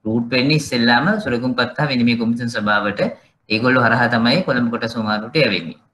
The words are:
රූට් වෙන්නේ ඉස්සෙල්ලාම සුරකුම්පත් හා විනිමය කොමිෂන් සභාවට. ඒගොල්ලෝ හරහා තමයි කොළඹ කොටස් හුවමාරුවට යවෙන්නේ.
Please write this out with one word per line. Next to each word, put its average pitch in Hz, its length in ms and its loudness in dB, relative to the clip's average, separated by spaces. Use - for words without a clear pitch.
රූට් 113 280 -2
වෙන්නේ 135 280 2
ඉස්සෙල්ලාම 123 500 2
සුරකුම්පත් 123 580 -2
හා 147 140 -2
විනිමය 120 280 2
කොමිෂන් 117 320 -2
සභාවට. 104 520 -2
ඒගොල්ලෝ 123 340 2
හරහා 117 260 4
තමයි 120 340 2
කොළඹ 123 280 0
කොටස් 113 240 -6
හුවමාරුවට 107 420 -4
යවෙන්නේ. 98 420 0